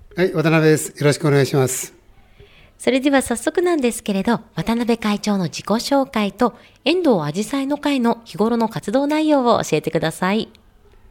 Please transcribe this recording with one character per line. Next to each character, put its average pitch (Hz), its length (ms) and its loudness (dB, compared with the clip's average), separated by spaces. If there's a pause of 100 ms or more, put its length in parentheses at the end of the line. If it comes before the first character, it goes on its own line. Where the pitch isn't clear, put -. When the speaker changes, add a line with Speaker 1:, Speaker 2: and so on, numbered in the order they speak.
(180)
Speaker 1:
は 175 80 2
い、 185 80 -2
渡 160 160 0
辺 160 140 4
で 156 120 6
す。 - 140 -4
よ - 160 -4
ろ 147 80 4
し - 40 -2
く - 120 -4
お - 20 4
願 143 120 4
い - 20 2
し 156 100 -2
ま 131 140 4
す。 - 240 -8 (840)
Speaker 2:
そ - 140 -2
れ 262 80 2
で 269 100 0
は 277 120 4
早 240 200 -4
速 311 200 -2
な 349 160 2
ん - 20 -2
で 247 140 0
す - 100 -12
け - 80 -4
れ 196 120 -2
ど、 233 180 0 (140)
渡 220 200 -2
辺 233 220 0
会 208 240 -2
長 208 160 0
の 185 80 -2
自 - 180 -8
己 - 20 -20
紹 262 460 0
介 208 220 -2
と、 233 240 0 (260)
遠 349 220 0
藤 233 160 4
あ 147 100 -4
じ 196 140 -4
さ 269 160 -4
い 269 60 -4
の 285 100 -2
会 285 240 -2
の 233 240 0
日 - 100 -18
頃 226 220 0
の 226 100 0
活 202 240 -8
動 277 160 2
内 302 220 0
容 277 160 2
を 233 180 2
教 - 140 -2
え 151 40 -2
て 160 100 -6
く 160 100 -2
だ 160 100 -2
さ 185 220 -4
い。 220 180 -4 (600)